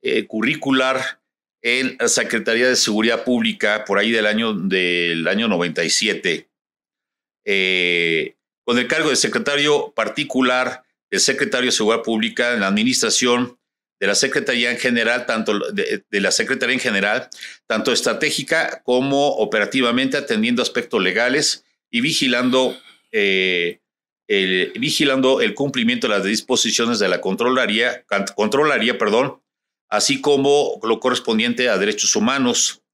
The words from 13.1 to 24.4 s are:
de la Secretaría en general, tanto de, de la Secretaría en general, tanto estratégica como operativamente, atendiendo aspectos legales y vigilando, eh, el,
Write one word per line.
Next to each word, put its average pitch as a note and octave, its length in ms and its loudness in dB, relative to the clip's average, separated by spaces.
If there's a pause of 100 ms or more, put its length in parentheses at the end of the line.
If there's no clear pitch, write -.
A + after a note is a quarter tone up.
de G2 80 -2
la G2+ 80 2
Secretaría A#2+ 560 0
en A#2+ 80 -4
general, A#2+ 480 0
tanto A2 320 -2 (140)
de, G2+ 360 -4
de G2+ 120 -2
la G2 100 2
Secretaría B2 440 0
en B2 60 -2
general, G#2+ 480 0 (380)
tanto A2+ 240 0
estratégica C#3+ 960 -2
como C#3 460 2
operativamente, A#2+ 840 0
atendiendo A#2+ 460 0
aspectos A2+ 400 -2
legales A#2+ 640 0 (260)
y A#2+ 100 -2
vigilando, B2+ 800 0 (300)
eh, F#2+ 680 0 (480)
el, F#2 500 2